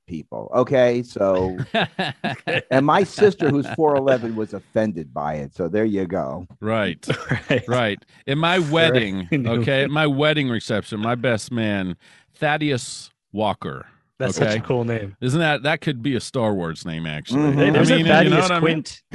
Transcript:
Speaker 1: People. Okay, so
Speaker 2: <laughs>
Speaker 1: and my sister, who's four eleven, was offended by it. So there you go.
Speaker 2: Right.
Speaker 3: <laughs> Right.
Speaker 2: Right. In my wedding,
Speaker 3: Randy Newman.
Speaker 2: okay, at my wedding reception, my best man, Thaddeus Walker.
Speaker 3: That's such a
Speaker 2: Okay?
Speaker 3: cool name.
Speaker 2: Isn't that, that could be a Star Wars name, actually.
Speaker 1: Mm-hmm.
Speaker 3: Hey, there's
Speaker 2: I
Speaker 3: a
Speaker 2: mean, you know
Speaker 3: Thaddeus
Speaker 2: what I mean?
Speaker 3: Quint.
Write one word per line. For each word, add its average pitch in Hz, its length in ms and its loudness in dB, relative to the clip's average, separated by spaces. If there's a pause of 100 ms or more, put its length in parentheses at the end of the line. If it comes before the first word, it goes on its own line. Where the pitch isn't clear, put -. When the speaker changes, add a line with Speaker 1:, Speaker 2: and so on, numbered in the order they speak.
Speaker 1:
People. 73 480 -12
Okay, 123 480 4
so 92 540 0 (580)
Speaker 2:
<laughs> - 560 -6
Speaker 1:
and 135 160 4
my 165 160 4
sister, 185 480 2
who's 139 200 0
four 151 260 2
eleven, 123 400 0
was 107 180 -4
offended 92 580 -2
by 76 220 -4
it. 71 180 -8
So 90 140 -4
there 104 180 0
you 98 220 0
go. 85 400 -6 (140)
Speaker 2:
Right. 107 520 -2
Speaker 3:
<laughs> - 60 -6 (320)
Right. - 180 2
Speaker 2:
Right. 117 360 0 (220)
In 139 120 -2
my 170 220 2
wedding, 143 560 2 (160)
Speaker 3:
Randy 156 60 2
Newman. 120 240 0
Speaker 2:
okay, 135 200 0
at 139 80 -2
my 151 160 2
wedding 147 420 2
reception, 110 520 -4
my 117 160 -2
best 120 340 -2
man, 101 460 -2 (380)
Thaddeus 151 760 -4 (220)
Walker. 92 540 -4 (320)
Speaker 3:
That's 120 180 -2
such 110 120 2
a 107 100 0
Speaker 2:
Okay? - 80 -4
Speaker 3:
cool 123 180 -2
name. 110 360 -6
Speaker 2:
Isn't 127 200 0
that, 151 240 0
that 156 160 -2
could 131 220 -4
be 135 140 -2
a 104 40 -4
Star 113 340 -2
Wars 85 320 -6
name, 82 200 -6
actually. 78 340 -4
Speaker 1:
Mm-hmm. 147 180 2
Speaker 3:
Hey, 143 120 4
there's 143 200 4
Speaker 2:
I - 40 6
Speaker 3:
a - 40 6
Speaker 2:
mean, 165 80 2
you 165 60 6 (180)
know - 60 6
Speaker 3:
Thaddeus - 60 4
Speaker 2:
what 180 100 2
I 170 80 0
mean? - 0 -
Speaker 3:
Quint. 160 420 -2 (120)